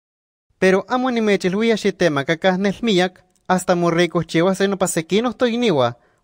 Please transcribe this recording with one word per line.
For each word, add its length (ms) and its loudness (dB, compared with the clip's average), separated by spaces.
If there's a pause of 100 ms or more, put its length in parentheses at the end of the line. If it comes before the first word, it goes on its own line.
(600)
Pero 300 2
amo 220 -2
nimechiluia 680 0
xitemakacah 800 0
nel 240 -2
miac, 380 0 (280)
hasta 260 0
morricohchiuaseh 920 0
nopa 180 -2
sequinoh 480 -2
toicniuah, 600 0 (300)